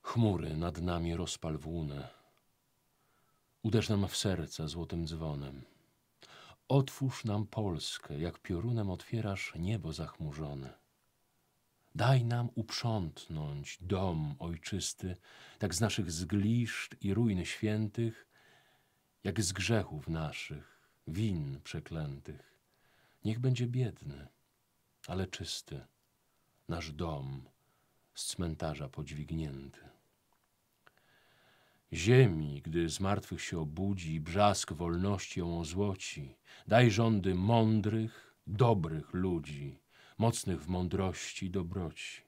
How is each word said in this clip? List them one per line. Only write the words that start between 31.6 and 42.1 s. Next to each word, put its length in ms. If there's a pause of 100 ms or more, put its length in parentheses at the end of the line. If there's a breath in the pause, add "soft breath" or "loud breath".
Ziemi, 680
gdy 280
z 100
martwych 420
się 180
obudzi, 600
brzask 540
wolności 680
ją 200
ozłoci. 760 (320 loud breath)
Daj 240
rządy 440
mądrych, 1000 (120)
dobrych 640
ludzi, 680 (380 loud breath)
mocnych 460
w 40
mądrości 800
i 40
dobroci. 800